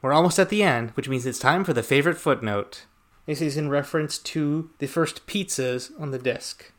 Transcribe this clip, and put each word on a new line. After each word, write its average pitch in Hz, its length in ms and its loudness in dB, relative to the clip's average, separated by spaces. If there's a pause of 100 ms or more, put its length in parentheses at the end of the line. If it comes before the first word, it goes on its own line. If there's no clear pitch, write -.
We're 135 120 2
almost 170 260 4
at 190 100 6
the 208 140 2
end, 120 280 0
which 131 180 -6
means 127 160 -2
it's 127 140 -4
time 160 240 2
for 180 100 0
the 98 100 2
favorite 151 340 4
footnote. 113 680 -2 (400)
This 151 160 -4
is 147 160 -2
in 151 120 -2
reference 147 500 -2
to 156 500 -2 (100)
the 143 80 -4
first 160 400 -2
pizzas 127 720 -4
on 147 120 -6
the 131 80 -6
disc. - 600 -6